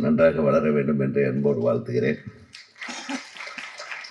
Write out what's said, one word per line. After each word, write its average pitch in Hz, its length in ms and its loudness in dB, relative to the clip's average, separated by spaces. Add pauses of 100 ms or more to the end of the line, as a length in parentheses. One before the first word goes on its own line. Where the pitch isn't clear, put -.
நன்றாக - 400 4
வளர 76 300 4
வேண்டும் 73 300 2
என்று 67 260 2
அன்போடு 71 340 2
வாழ்த்துகிறேன். - 580 0 (1900)